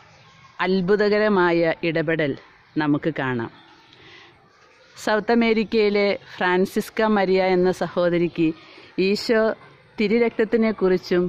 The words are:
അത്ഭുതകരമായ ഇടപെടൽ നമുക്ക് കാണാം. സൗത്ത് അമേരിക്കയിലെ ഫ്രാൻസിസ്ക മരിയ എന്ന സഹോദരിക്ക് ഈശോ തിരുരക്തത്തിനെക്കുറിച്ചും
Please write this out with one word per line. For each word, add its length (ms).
അത്ഭുതകരമായ 1080
ഇടപെടൽ 440
നമുക്ക് 380
കാണാം. 320
സൗത്ത് 320
അമേരിക്കയിലെ 720
ഫ്രാൻസിസ്ക 680
മരിയ 260
എന്ന 140
സഹോദരിക്ക് 680
ഈശോ 340
തിരുരക്തത്തിനെക്കുറിച്ചും 1300